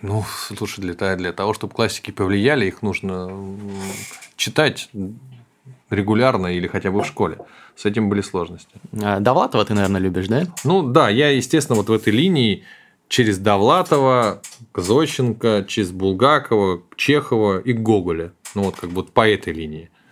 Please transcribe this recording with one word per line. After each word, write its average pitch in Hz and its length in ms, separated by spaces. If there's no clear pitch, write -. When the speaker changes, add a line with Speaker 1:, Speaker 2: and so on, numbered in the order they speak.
Speaker 1:
Ну, 101 240
слушай, 101 340
для 90 140
та-, 95 200
для 90 160
того, 101 220
чтобы 104 200
классики - 380
повлияли, 101 540
их - 160
нужно, 92 480
м, 98 280
читать - 540
регулярно 107 580
или 90 200
хотя 95 240
бы 101 120
в - 20
школе. 82 320
С - 80
этим 104 240
были 101 120
сложности. 87 500
Speaker 2:
А, 101 200
Довлатова 123 420
ты, 107 100
наверное, 98 280
любишь, 92 260
да? 127 160
Speaker 1:
Ну 175 180
да, 127 260
я, 139 200
естественно, 135 480
вот 101 100
в 113 60
этой 110 180
линии 123 520
через 107 300
Довлатова, 123 1040
к 92 80
Зощенко, 110 880
через 92 220
Булгакова, 98 1000
к - 80
Чехова 113 640
и 127 120
к 113 100
Гоголя. 87 520
Ну 101 80
вот 92 120
как 87 140
бы 87 80
вот - 160
по 113 120
этой 95 280
линии. 78 360